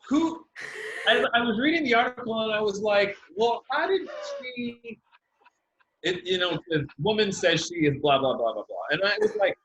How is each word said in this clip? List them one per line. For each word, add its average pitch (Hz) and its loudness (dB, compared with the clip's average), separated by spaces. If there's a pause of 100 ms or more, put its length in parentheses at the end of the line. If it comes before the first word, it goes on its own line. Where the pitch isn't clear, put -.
who, 320 0 (600)
I, 226 4 (100)
I 233 4
was 226 0
reading 311 2
the 247 2
article 233 0
and 220 -2
I 214 0
was 208 -2
like, 202 2 (200)
Well, 233 0
how 302 0
did 381 2 (200)
she, 240 -10 (1040)
it, 175 -4
you 185 0
know, 180 0 (100)
the 156 0 (140)
woman 208 2
says 165 2
she 170 -2
is 139 4
blah, 143 4
blah, 131 2
blah, 113 0
blah, 104 -6
blah. 98 -12 (140)
And 156 0
I 202 2
was 214 2
like 196 2